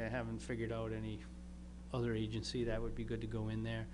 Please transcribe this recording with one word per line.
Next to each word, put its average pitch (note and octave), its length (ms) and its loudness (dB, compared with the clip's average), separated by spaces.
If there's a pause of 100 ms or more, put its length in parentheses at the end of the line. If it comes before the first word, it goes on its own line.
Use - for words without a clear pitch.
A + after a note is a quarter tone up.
I - 20 0
haven't A2+ 340 0
figured A2+ 300 0
out A2+ 220 0
any A2 260 -2 (760)
other A#2+ 200 4
agency A2 500 2
that B2 180 4
would - 140 0
be A#2 80 0
good A2+ 160 0
to A2+ 80 -2
go A2 220 0
in A2 120 2
there, A2+ 320 0